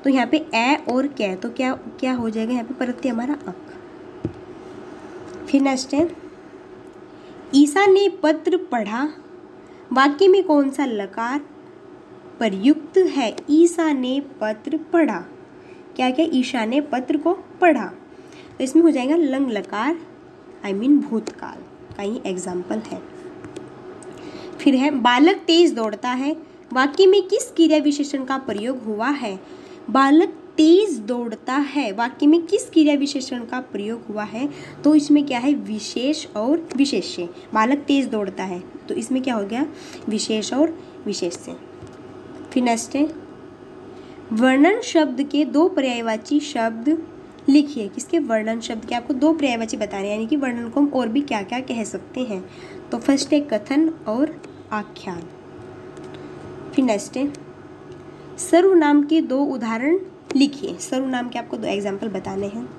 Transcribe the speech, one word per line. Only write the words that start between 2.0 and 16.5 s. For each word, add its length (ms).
हो 160
जाएगा 240
यहाँ 120
पे? 80
प्रत्यय 380
हमारा 220
अक। 400
फिर 120
next 320
है, 160
ईसा 300
ने 260
पत्र 340
पढ़ा, 560
वाक्य 340
में 160
कौन 260
सा 160
लकार 560
प्रयुक्त 580
है? 380
ईसा 440
ने 300
पत्र 380
पढ़ा, 320
क्या, 160
क्या? 220
ईशा 320